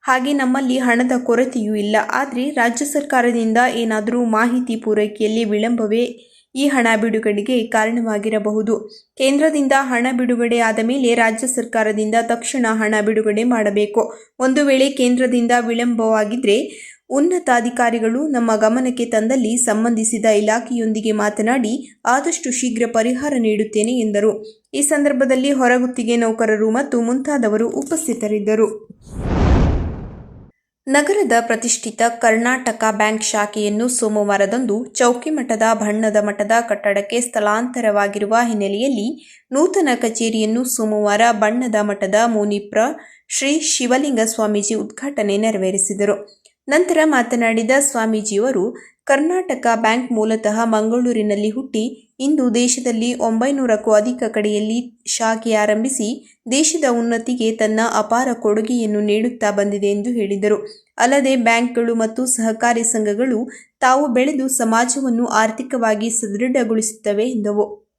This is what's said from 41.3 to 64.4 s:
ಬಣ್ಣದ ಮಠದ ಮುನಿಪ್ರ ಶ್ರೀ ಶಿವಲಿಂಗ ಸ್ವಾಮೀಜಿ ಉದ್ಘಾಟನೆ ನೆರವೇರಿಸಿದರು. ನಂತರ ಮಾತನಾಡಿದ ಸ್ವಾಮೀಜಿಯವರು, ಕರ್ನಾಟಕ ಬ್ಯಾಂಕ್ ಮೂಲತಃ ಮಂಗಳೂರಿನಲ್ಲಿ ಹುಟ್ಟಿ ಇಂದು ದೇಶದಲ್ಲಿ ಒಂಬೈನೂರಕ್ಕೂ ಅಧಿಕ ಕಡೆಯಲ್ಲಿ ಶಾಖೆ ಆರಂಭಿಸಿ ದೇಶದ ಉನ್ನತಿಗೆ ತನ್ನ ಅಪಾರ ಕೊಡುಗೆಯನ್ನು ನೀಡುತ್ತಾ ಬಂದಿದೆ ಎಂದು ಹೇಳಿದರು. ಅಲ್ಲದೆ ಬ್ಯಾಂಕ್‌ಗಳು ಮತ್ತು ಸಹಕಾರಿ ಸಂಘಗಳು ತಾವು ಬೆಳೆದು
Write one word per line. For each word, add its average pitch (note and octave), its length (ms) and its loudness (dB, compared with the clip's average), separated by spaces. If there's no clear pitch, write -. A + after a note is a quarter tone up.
ಬಣ್ಣದ A3 500 0
ಮಠದ G3+ 340 -2
ಮುನಿಪ್ರ G#3 540 0
ಶ್ರೀ C#4+ 320 0
ಶಿವಲಿಂಗ B3+ 640 0
ಸ್ವಾಮೀಜಿ G#3+ 480 -2
ಉದ್ಘಾಟನೆ G#3+ 640 -4
ನೆರವೇರಿಸಿದರು. G3+ 1080 -2
ನಂತರ E4 360 2
ಮಾತನಾಡಿದ A#3 760 0
ಸ್ವಾಮೀಜಿಯವರು, A3 960 -2
ಕರ್ನಾಟಕ D4+ 720 0
ಬ್ಯಾಂಕ್ A3+ 360 0
ಮೂಲತಃ A3 520 0
ಮಂಗಳೂರಿನಲ್ಲಿ A3 840 0
ಹುಟ್ಟಿ - 720 -6
ಇಂದು C4 360 2
ದೇಶದಲ್ಲಿ A#3+ 580 0
ಒಂಬೈನೂರಕ್ಕೂ A#3 800 0
ಅಧಿಕ A3+ 360 2
ಕಡೆಯಲ್ಲಿ G#3+ 800 -2
ಶಾಖೆ A3+ 480 -2
ಆರಂಭಿಸಿ G#3+ 840 -2
ದೇಶದ D#4 400 2
ಉನ್ನತಿಗೆ A#3 600 0
ತನ್ನ A3 280 0
ಅಪಾರ A#3 360 0
ಕೊಡುಗೆಯನ್ನು A3 640 0
ನೀಡುತ್ತಾ G#3+ 520 0
ಬಂದಿದೆ G3+ 360 0
ಎಂದು G3+ 220 -2
ಹೇಳಿದರು. G#3 760 -2
ಅಲ್ಲದೆ C4+ 380 4
ಬ್ಯಾಂಕ್‌ಗಳು A#3 600 0
ಮತ್ತು A3+ 300 -2
ಸಹಕಾರಿ A3+ 580 0
ಸಂಘಗಳು A3 680 -2
ತಾವು C4+ 280 4
ಬೆಳೆದು C4 400 0